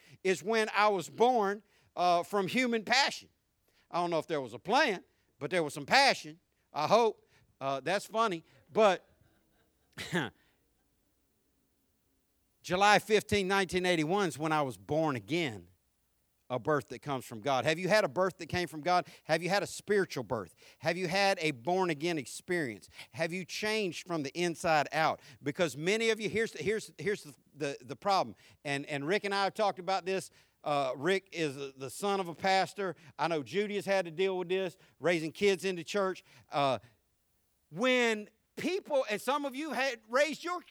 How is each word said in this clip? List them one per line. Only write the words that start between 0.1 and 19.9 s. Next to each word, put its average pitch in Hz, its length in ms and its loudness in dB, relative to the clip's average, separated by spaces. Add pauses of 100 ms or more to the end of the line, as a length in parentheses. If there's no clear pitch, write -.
is 185 180 2
when 220 320 2
I 208 140 6
was 190 220 0
born, 208 540 2 (340)
uh, 175 260 4
from 196 240 0
human 233 360 0
passion. 262 440 2 (640)
I 160 60 -2
don't 175 120 0
know 160 100 0
if 139 80 -6
there 151 140 -2
was 117 120 -10
a 117 60 -14
plan, 233 440 2 (360)
but 139 100 -6
there 170 140 0
was 147 100 -4
some 143 120 -10
passion, 190 520 4 (360)
I 147 140 -2
hope. 220 340 4 (380)
Uh, 135 240 -4
that's 180 220 -2
funny. 196 380 -2 (280)
But 190 320 4 (1120)
<laughs> 147 180 -2 (2250)
July 196 380 6
fifteen, 202 480 2
nineteen 185 380 2
eighty-one 175 440 2
is 127 80 -8
when 156 140 -2
I 151 100 4
was 123 160 -4
born 147 380 0
again, 113 480 -4 (840)
a 127 100 -2
birth 143 300 0
that 120 120 -12
comes 135 240 -6
from 113 160 -12
God. 127 240 0
Have 160 120 2
you 180 120 -4
had 214 140 6
a 180 40 0
birth 175 300 0
that 165 100 -12
came 180 200 -2
from 156 140 -10
God? 175 240 2 (200)
Have 165 180 0
you 175 60 -4
had 190 140 2
a 147 40 -6
spiritual 190 560 -2